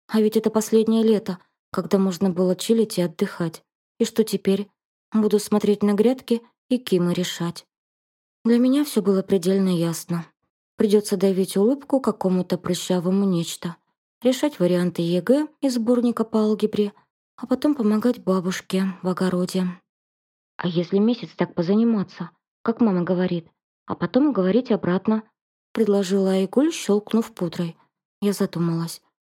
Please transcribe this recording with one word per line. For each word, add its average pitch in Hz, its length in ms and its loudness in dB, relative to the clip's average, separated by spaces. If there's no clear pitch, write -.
А 220 100 2
ведь 214 160 2
это 220 140 2
последнее 220 540 2
лето, 208 360 0
когда 190 280 0
можно 190 300 0
было 180 240 0
чилить 220 440 0
и 180 40 0
отдыхать. 170 640 -4
И 233 60 0
что 220 220 0
теперь? 196 440 -2
Буду 214 260 2
смотреть 208 440 0
на 208 100 2
грядки 233 480 0
и 254 100 0
кимы 175 360 0
решать». 170 520 -6
Для 233 120 4
меня 262 280 2
всё 220 160 -2
было 190 200 2
предельно 190 480 0
ясно. 170 560 -2
Придётся 208 400 2
давить 190 400 0
улыбку 269 420 0
какому-то 185 580 -2
прыщавому 185 680 -2
нечто, 170 500 -4
решать 262 380 0
варианты 180 420 0
егэ 180 460 2
из 262 160 0
сборника 233 480 0
по 220 160 -2
алгебре, 214 540 0
а 254 120 -14
потом 285 280 0
помогать 214 480 0
бабушке 190 640 -2
в 180 80 -4
огороде. 180 580 -2
«А - 120 -6
если 180 320 0
месяц 226 360 0
так 180 180 -4
позаниматься, 202 760 -2
как 226 180 -4
мама 185 240 2
говорит, 175 460 -2
а - 100 -8
потом 269 360 0
говорить 208 400 0
обратно?» 190 520 -2
предложила 196 580 0
Айгуль, 196 400 0
щёлкнув 208 640 -2
пудрой. 170 440 -6
Я 202 100 0
задумалась. 170 720 -4